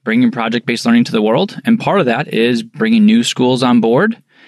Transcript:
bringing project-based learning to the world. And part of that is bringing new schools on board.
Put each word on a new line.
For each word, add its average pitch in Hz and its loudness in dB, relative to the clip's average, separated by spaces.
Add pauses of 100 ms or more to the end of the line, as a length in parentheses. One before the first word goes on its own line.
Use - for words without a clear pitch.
bringing 117 2
project-based 117 -4
learning 117 2
to - -10
the 110 0
world. 123 -2
And 117 0
part 165 0
of 147 0
that 123 -2
is 117 -2
bringing 113 0
new 117 4
schools 123 -2
on 120 2
board. 131 0 (260)